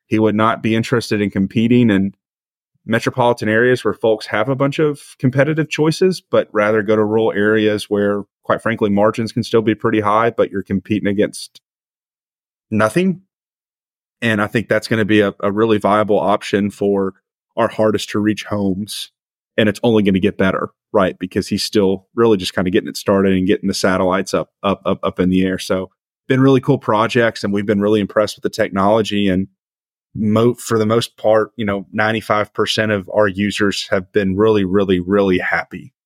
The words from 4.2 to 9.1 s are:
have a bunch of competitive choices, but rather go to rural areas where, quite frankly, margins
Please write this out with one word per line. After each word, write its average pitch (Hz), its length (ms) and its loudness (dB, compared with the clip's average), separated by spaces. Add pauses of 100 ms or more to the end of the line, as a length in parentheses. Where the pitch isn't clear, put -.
have 107 200 -2
a 135 80 -2
bunch 139 240 -2
of 151 400 -4
competitive 143 500 0
choices, 160 520 0
but - 320 0
rather 107 300 2
go 107 120 0
to 107 80 2
rural 110 300 0
areas 107 560 0
where, 101 340 0 (200)
quite - 180 -2
frankly, 110 280 0
margins 107 440 0